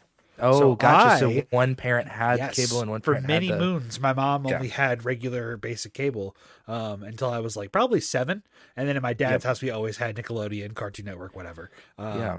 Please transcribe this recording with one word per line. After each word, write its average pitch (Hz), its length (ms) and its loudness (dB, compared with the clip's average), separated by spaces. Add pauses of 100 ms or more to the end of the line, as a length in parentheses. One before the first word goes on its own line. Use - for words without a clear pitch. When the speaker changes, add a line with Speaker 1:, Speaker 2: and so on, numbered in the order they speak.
(380)
Speaker 1:
Oh, 131 220 6
Speaker 2:
So 135 160 8
Speaker 1:
gotcha. 170 440 8
So 123 100 4
Speaker 2:
I 131 200 0
Speaker 1:
one 127 260 2
parent 123 340 -2
had 117 300 0
Speaker 2:
Yes. 135 180 -6
Speaker 1:
cable 120 240 0
and 107 100 -4
one 110 80 -4
Speaker 2:
For 147 140 2
Speaker 1:
parent 131 140 -4
Speaker 2:
many 165 200 2
Speaker 1:
had - 100 0
the 175 80 0
Speaker 2:
moons, 131 360 -4
my 135 100 2
mom 139 340 0
Speaker 1:
Yeah. 131 100 0
Speaker 2:
only 131 120 -4
had 120 380 -2
regular 120 500 -4
basic 110 380 -8
cable, 113 420 -4 (320)
um, 107 360 -6
until 117 260 -4
I 120 100 -4
was, 113 160 -6
like, 101 160 -10
probably 226 300 2
seven. 139 420 -2 (320)
And 131 140 -4
then 139 80 0
at 131 40 -4
my 120 120 -2
dad's 127 320 0
Speaker 1:
Yep. 131 40 -2
Speaker 2:
house, 120 120 -2
we 127 80 -2
always 110 260 -4
had 113 220 -4
Nickelodeon, 107 580 -6
Cartoon 101 300 -10
Network, 95 320 -12
whatever. - 340 -14 (260)
Um, 107 220 -6
Speaker 1:
Yeah. 98 200 -4